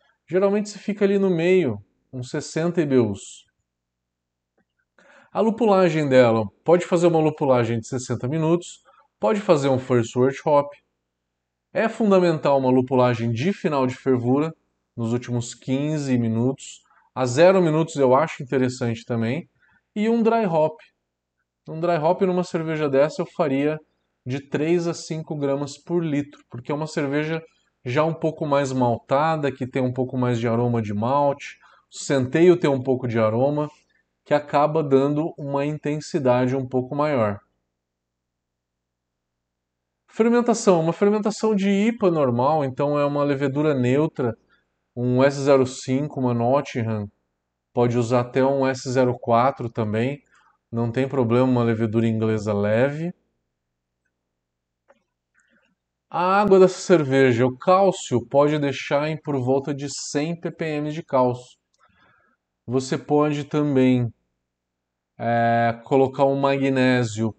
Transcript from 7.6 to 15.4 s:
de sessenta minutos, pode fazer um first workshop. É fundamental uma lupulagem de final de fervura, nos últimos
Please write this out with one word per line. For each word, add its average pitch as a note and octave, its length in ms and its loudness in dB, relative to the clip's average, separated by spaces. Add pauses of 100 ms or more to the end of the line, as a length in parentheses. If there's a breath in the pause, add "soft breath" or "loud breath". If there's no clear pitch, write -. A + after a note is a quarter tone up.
de G#2+ 80 -12
sessenta B2 400 -6
minutos, E3 560 -2 (360 soft breath)
pode G#3 220 0
fazer C#3+ 280 2
um B2+ 100 2
first B2 360 0
workshop. C#3 540 2 (1000)
É A3 180 -2
fundamental F3 680 2
uma C3 120 0
lupulagem B2 640 0
de C3+ 200 -2
final D3 340 -2
de B2+ 100 -4
fervura, C3+ 580 0 (420)
nos A#2 160 -4
últimos A#2+ 440 -4